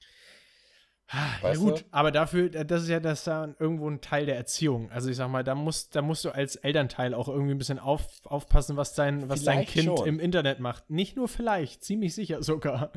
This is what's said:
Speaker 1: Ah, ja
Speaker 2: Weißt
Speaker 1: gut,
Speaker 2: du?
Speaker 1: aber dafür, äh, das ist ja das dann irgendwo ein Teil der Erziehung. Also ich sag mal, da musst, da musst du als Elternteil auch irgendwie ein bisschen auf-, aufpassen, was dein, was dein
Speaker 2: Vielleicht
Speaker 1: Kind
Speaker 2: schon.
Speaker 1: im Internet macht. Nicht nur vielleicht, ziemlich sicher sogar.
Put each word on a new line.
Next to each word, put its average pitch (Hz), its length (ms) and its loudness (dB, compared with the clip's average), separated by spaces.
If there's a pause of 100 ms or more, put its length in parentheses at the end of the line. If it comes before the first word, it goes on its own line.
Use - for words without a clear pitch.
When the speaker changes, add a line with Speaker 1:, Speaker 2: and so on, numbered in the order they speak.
(1120)
Speaker 1:
Ah, 131 60 -4 (240)
ja - 80 -14
Speaker 2:
Weißt 156 120 4
Speaker 1:
gut, 196 200 4
Speaker 2:
du? - 100 -16
Speaker 1:
aber 147 200 4
dafür, 160 420 2
äh, 156 120 -4
das 170 180 0
ist 165 60 -4
ja 165 100 2
das 160 240 -2
dann 156 360 -4
irgendwo 156 300 0
ein 147 100 -4
Teil 147 280 0
der 135 80 0
Erziehung. 123 560 -2
Also 123 180 -4
ich 123 80 -2
sag 131 120 -2
mal, 131 140 -2
da 131 120 0
musst, 151 400 -4
da 147 80 0
musst 151 200 -2
du 165 60 -4
als 139 260 -2
Elternteil 131 600 0
auch 120 120 -2
irgendwie 139 280 0
ein - 20 -2
bisschen 135 220 -4
auf-, - 460 -2
aufpassen, 143 520 4
was 143 160 -2
dein, 143 340 0
was 139 160 -4
dein 143 220 4
Speaker 2:
Vielleicht - 80 -10
Speaker 1:
Kind 160 260 4
Speaker 2:
schon. 117 80 2
Speaker 1:
im 156 120 0
Internet 156 400 0
macht. 123 320 -6
Nicht 180 240 -2
nur 254 120 -2
vielleicht, 208 560 -2
ziemlich 196 300 -2
sicher 160 300 -4
sogar. 151 540 -2